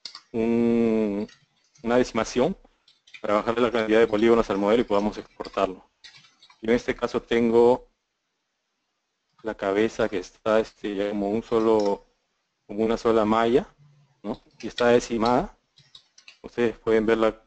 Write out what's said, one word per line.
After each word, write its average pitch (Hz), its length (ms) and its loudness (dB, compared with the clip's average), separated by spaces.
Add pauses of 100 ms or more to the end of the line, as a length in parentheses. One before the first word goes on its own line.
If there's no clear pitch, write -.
(320)
un, 113 960 0 (540)
una 117 160 0
decimación 123 580 -2 (640)
para 104 140 -2
bajarle 110 260 0
la 117 120 2
cantidad 110 280 2
de 117 60 6
polígonos 110 420 2
al 101 80 -2
modelo 101 240 2
y 113 60 -2
podamos 101 320 -2
exportarlo. - 680 -6 (760)
Yo 110 80 -4
en 120 60 2
este 120 180 -4
caso 120 260 -6
tengo 120 680 2 (1500)
la 110 120 -8
cabeza 107 540 -2
que 101 80 -6
está, 107 440 -2
este, 110 340 -8
ya 101 160 -4
como 104 180 -4
un 110 140 -4
solo, 110 640 0 (600)
como 104 160 -6
una 110 140 0
sola 113 300 2
malla, 117 420 2 (540)
¿no? 104 180 -12 (200)
Y 113 80 -10
está 120 200 -2
decimada. 120 720 0 (800)
Ustedes - 380 -4
pueden 110 260 0
ver 113 140 2
la 110 280 0